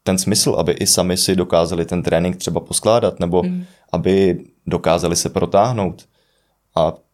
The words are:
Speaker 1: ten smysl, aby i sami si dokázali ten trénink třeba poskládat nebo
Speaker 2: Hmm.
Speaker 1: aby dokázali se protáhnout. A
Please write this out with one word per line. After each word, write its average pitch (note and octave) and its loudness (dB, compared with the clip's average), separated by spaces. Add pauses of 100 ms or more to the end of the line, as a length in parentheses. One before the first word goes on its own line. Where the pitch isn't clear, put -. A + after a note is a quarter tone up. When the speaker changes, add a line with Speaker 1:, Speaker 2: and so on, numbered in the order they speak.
Speaker 1:
ten F#2+ 0
smysl, - 0
aby E2 2
i - -2
sami F2+ 2
si F#2+ 0
dokázali E2+ 0
ten F2 -4
trénink F2 0
třeba E2+ -6
poskládat A2 0
nebo F2 2
Speaker 2:
Hmm. F2+ -4 (260)
Speaker 1:
aby F#2 2 (280)
dokázali E2+ 0
se - -2
protáhnout. G2 -2 (680)
A D#2+ 0 (200)